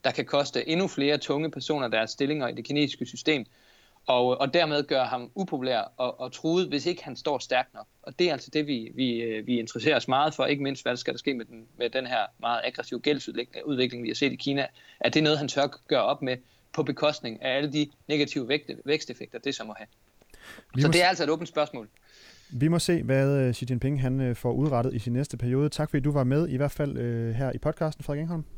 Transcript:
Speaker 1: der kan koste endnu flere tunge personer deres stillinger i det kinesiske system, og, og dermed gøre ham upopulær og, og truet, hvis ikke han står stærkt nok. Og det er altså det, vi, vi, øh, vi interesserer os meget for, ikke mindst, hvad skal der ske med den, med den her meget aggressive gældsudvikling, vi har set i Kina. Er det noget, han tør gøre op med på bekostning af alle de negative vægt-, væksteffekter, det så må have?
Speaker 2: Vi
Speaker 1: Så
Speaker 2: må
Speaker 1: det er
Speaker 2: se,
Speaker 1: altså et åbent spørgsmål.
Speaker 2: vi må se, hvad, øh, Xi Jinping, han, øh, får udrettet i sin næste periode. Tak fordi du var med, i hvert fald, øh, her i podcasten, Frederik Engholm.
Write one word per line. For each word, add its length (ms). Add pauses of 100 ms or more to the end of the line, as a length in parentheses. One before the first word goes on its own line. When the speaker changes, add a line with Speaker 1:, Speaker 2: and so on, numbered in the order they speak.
Speaker 1:
der 60
kan 140
koste 440
endnu 200
flere 300
tunge 320
personer 380
deres 220
stillinger 380
i 60
det 100
kinesiske 420
system, 380 (600)
og, 340
og 140
dermed 280
gøre 220
ham 300
upopulær 640
og, 240
og 120
truet, 360
hvis 180
ikke 180
han 120
står 220
stærkt 360
nok. 120 (160)
Og 160
det 100
er 40
altså 200
det, 140
vi, 280
vi, 220
øh, 300
vi 120
interesserer 380
os 120
meget 260
for, 100
ikke 180
mindst, 200
hvad 140
skal 180
der 40
ske 160
med 100
den, 220 (120)
med 120
den 160
her 120 (220)
meget 240
aggressive 360
gældsudvikling, 1000
vi 60
har 60
set 180
i 40
Kina. 300 (340)
Er 80
det 140
noget, 160
han 100
tør 400
gøre 140
op 200
med 140 (360)
på 100
bekostning 600
af 140
alle 160
de 180 (180)
negative 400
vægt-, 220 (140)
væksteffekter, 540
det 160
så 100
må 120
have? 100 (880)
Speaker 2:
Vi 60
Speaker 1:
Så 80
Speaker 2:
må 40
Speaker 1:
det 80
er 40
Speaker 2:
se, 40
Speaker 1:
altså 160
et 60
åbent 180
spørgsmål. 400 (640)
Speaker 2:
vi 160
må 100
se, 240
hvad, 360
øh, 160
Xi 160
Jinping, 300
han, 200
øh, 160
får 160
udrettet 420
i 40
sin 140
næste 240
periode. 320
Tak 220
fordi 100
du 120
var 120
med, 240
i 80
hvert 140
fald, 260
øh, 380
her 180
i 60
podcasten, 460
Frederik 180
Engholm. 220 (140)